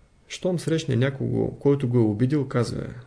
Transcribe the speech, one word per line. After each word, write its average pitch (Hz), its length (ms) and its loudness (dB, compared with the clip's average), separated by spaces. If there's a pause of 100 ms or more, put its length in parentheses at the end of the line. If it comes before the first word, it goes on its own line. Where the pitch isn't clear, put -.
(280)
щом 180 320 -2
срещне 151 360 0
някого, 117 640 0
който 139 300 2
го 120 80 2
е 117 40 6
обидил, 123 460 2
казва: - 460 -2 (140)